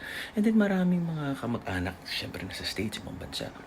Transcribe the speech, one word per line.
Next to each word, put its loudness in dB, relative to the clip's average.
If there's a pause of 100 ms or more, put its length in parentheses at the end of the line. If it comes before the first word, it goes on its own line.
(340)
And 2
then 8
maraming 6
mga -2
kamag-anak, -2 (160)
syempre -6
nasa -6
States, -2
ibang -10
bansa. -6 (140)